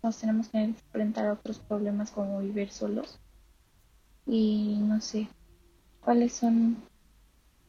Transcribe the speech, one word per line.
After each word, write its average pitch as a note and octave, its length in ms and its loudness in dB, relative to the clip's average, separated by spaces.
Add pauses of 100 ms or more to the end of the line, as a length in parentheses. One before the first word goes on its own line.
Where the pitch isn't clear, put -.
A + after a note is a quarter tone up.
nos A3+ 160 -2
tenemos A3 300 0
que A3 100 0
enfrentar G#3+ 680 -2
a G#3 60 2
otros A3 260 -8
problemas G#3 520 -2
como G3 280 -4
vivir G3+ 320 -4
solos. G#3+ 480 -6 (1080)
Y G#3+ 560 2
no G#3+ 180 2
sé, G#3+ 300 -6 (720)
¿cuáles A#3+ 320 2
son A3+ 440 4 (920)